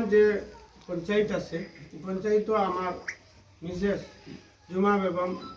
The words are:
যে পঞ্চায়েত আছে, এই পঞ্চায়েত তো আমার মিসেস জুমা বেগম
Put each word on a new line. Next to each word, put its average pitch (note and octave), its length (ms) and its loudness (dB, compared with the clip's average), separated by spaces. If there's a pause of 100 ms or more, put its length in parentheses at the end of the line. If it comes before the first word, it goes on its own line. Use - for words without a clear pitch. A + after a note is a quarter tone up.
(120)
যে G#3 100 8 (640)
পঞ্চায়েত G3+ 420 0 (100)
আছে, - 200 -6 (340)
এই E3 120 -16
পঞ্চায়েত G3+ 420 0
তো A3 80 0 (140)
আমার F3+ 240 -2 (680)
মিসেস F3+ 380 -2 (680)
জুমা G3 280 4
বেগম F#3 360 0 (240)